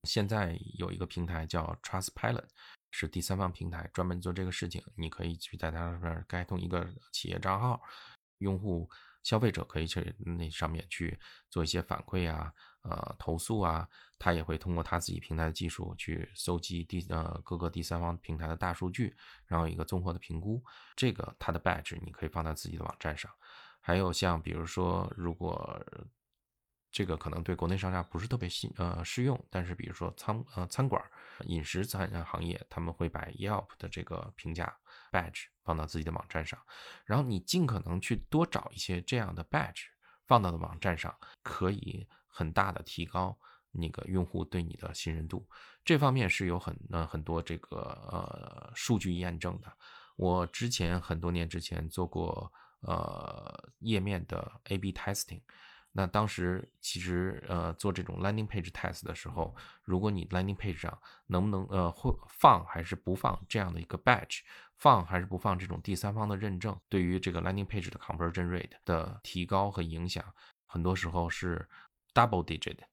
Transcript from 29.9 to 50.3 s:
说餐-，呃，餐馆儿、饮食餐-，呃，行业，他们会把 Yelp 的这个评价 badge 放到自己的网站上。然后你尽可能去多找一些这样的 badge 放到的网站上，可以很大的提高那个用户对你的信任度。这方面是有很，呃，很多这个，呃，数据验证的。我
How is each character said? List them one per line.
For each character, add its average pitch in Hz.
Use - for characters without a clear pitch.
说 87
餐-， 110
呃， 90
餐 131
馆 101
儿、 -
饮 82
食 92
餐-， 95
呃， 87
行 85
业， 85
他 -
们 82
会 85
把 -
Yelp 101
的 -
这 -
个 -
评 82
价 85
badge 85
放 80
到 78
自 80
己 78
的 80
网 85
站 80
上。 -
然 104
后 147
你 113
尽 175
可 113
能 90
去 -
多 156
找 -
一 -
些 90
这 -
样 92
的 85
badge -
放 120
到 92
的 82
网 85
站 87
上， -
可 -
以 101
很 -
大 98
的 85
提 -
高 92
那 82
个 -
用 92
户 87
对 87
你 82
的 -
信 -
任 80
度。 -
这 165
方 139
面 127
是 92
有 87
很， 82
呃， 82
很 80
多 82
这 82
个， -
呃， -
数 -
据 90
验 87
证 90
的。 -
我 90